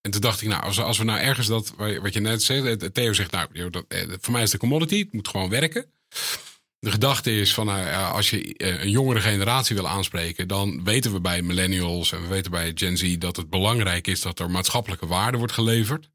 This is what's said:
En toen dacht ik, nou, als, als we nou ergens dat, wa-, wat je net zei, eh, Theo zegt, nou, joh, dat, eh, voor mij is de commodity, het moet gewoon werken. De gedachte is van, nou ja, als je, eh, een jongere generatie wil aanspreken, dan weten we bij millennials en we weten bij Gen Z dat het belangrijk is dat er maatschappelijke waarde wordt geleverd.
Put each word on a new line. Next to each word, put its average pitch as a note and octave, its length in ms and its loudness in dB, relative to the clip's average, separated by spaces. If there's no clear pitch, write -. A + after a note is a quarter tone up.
En G#2 100 -4
toen G#2 100 0
dacht A2+ 200 2
ik, G#2+ 60 -4
nou, G#2+ 160 0
als, F#2+ 160 0
als A2+ 180 0
we A2 60 0
nou A2 160 2
ergens C3 280 0
dat, A2 300 0
wa-, G#2 240 -2
wat G2 120 -2
je A2 60 0
net A2 240 0
zei, C3 320 2
eh, F2 140 -6
Theo A#2 240 2
zegt, F#2+ 180 0
nou, F2 220 -2
joh, F2 180 -6
dat, F2+ 160 -8
eh, F2+ 140 -4
voor A#2+ 140 -2
mij A#2 100 2
is G#2 80 4
de G#2 60 0
commodity, D#3 420 2
het - 140 -6
moet G#2 140 -6
gewoon F#2 220 -2
werken. D3+ 360 -2
De A2 120 -2
gedachte B2 480 2
is G2+ 140 4
van, A2 120 0
nou G2 140 0
ja, F2+ 300 -2
als G2 200 2
je, - 240 -2
eh, F2 280 -2
een G2+ 80 0
jongere B2 320 4
generatie G#2+ 540 2
wil F#2+ 120 -2
aanspreken, F2+ 600 -4
dan G2 360 -2
weten A2 300 2
we F#2 80 -2
bij F2 200 0
millennials F2+ 680 0
en E2 100 -6
we E2+ 60 -6
weten F#2 240 -2
bij E2+ 240 -2
Gen F2+ 220 0
Z F2 200 2
dat F2 180 -4
het D#2+ 140 -6
belangrijk F#2+ 580 2
is F#2 140 0
dat F2 180 -6
er F2 120 -2
maatschappelijke F#2 560 -2
waarde G#2 300 2
wordt A#2 160 0
geleverd. A2+ 600 2